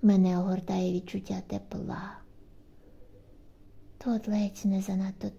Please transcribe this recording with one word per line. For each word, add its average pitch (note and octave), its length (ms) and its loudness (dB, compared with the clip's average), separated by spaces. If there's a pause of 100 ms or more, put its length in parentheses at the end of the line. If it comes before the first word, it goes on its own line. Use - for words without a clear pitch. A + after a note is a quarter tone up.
Мене F#3 360 8
огортає F#3 540 0
відчуття F#3+ 540 -6
тепла. G3 640 -8 (1900)
Тут A3+ 300 -2
ледь G#3 360 0
не F#3+ 160 4
занадто F#3+ 480 -4 (100)